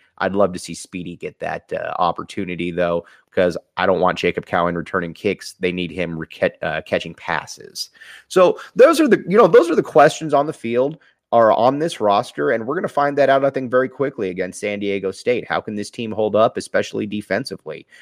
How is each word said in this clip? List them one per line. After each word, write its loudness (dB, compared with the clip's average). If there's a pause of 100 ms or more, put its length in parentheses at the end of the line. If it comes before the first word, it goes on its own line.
(200)
I'd -2
love 2
to -10
see -12
Speedy -12
get -14
that, -10
uh, -8
opportunity, -4
though, -2 (240)
'cause 0 (200)
I 0
don't 2
want 2
Jacob -2
Cowing 0
returning -6
kicks. -6
They -4
need -6
him -6
re-, -4 (100)
uh, -4
catching -6
passes. -8 (380)
So 4 (180)
those 6
are 4
the, 4
you 2
know, 8
those 6
are -2
the 2
questions 4
on 2
the -8
field, -2 (360)
are 6
on 2
this -6
roster, 0
and -2
we're -4
gonna -4
find 0
that 4
out, 4
I 2
think, -4
very 2
quickly -4
against -6
San -4
Diego -2
State. -4
How -2
can -8
this -8
team -10
hold -2
up, 4
especially -4
defensively? -8 (160)